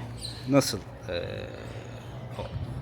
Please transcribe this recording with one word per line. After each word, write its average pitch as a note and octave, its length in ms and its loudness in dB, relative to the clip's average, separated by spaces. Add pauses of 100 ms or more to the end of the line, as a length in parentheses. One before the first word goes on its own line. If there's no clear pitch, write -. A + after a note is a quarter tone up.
(500)
Nasıl, C3 280 8 (320)
e, F2 140 2 (1600)